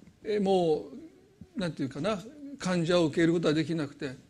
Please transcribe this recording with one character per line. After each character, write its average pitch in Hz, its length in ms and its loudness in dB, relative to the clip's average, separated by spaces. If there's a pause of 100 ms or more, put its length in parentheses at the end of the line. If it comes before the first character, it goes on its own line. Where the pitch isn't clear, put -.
(240)
え 208 160 -2
ー、 - 20 0
も 180 460 2 (680)
う、 269 40 -8
な 175 100 -2
ん 143 40 -6
て 156 100 -4
い - 20 -2
う 120 40 -2
か 143 120 -10
な、 196 180 -2 (380)
患 180 300 0
者 175 120 6
を 165 60 4
受 143 100 0
け 175 60 2
入 165 60 6
れ - 0 -
る 170 60 4
こ 180 60 2
と 165 100 2
は 151 40 4
で 160 120 2
き 165 100 -2
な 151 120 -2
く - 80 -14
て、 131 200 -8 (140)